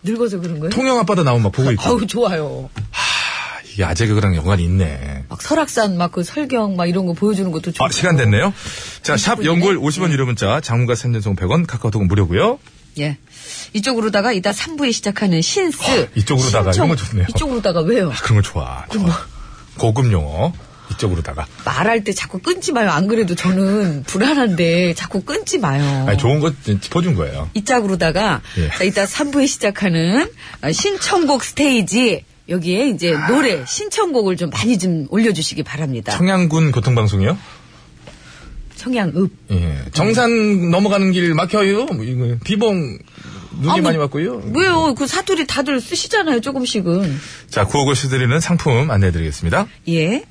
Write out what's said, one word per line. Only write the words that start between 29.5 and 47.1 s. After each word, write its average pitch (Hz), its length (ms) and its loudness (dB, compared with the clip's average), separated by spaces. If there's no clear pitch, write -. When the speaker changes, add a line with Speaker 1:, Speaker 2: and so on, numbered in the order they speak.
Speaker 1:
어, 147 100 -2
신청곡 349 720 0
스테이지. 233 800 2
여기에 180 400 0
이제 170 260 0
Speaker 2:
아. 151 140 -2
Speaker 1:
노래 214 360 2
신청곡을 285 720 -2
좀 175 140 -4
많이 214 260 0
좀 170 340 -2
올려주시기 180 520 0
바랍니다. 135 540 -6
Speaker 2:
청양군 165 560 2
교통방송이요? 110 640 2
Speaker 1:
청양읍. 190 540 0
Speaker 2:
예. 80 400 0
정산 214 800 2
넘어가는 196 420 4
길 175 220 2
막혀요. 196 520 2
뭐, 165 180 -4
이거 123 380 -2
비봉 190 560 0
눈이 139 80 0
Speaker 1:
아, 160 60 2
뭐, 190 80 2
Speaker 2:
많이 160 160 2
왔고요. 147 440 -2
Speaker 1:
왜요? 320 420 2
그 277 100 -2
사투리 330 400 -2
다들 269 340 -2
쓰시잖아요, 320 600 0
조금씩은. 202 800 -2